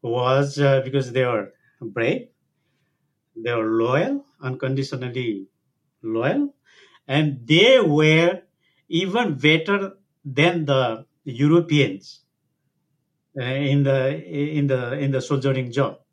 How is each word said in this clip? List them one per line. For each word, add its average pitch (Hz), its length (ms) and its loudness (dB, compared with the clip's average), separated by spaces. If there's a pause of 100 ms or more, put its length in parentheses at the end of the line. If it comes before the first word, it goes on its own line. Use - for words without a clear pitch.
was, 131 580 0
uh, 135 240 4
because 127 260 -2
they 127 140 0
were 110 280 -2 (280)
brave, 120 480 -4 (1040)
they 117 180 -6
were 113 140 -2
loyal, 131 580 0 (160)
unconditionally 127 1080 -6 (520)
loyal, 135 540 -2 (540)
and 139 360 -2
they 208 360 6
were 160 600 4 (460)
even 185 460 -2
better 160 600 0 (300)
than 151 420 0
the 127 400 0 (180)
Europeans, 143 960 0 (1200)
uh, 123 40 -6
in 139 380 0
the, 135 400 0 (360)
in 143 80 0
the, 127 320 -2
in 139 120 -2
the 131 120 -2
soldiering 131 500 -2
job. 127 280 -2 (120)